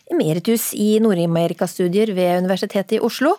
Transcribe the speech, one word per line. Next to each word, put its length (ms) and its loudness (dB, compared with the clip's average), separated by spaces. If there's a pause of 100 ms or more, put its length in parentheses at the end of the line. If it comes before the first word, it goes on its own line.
(120)
emeritus 640 0
i 240 2
Nord-Amerikastudier 1120 0
ved 300 2
Universitetet 540 -2
i 20 0
Oslo. 380 0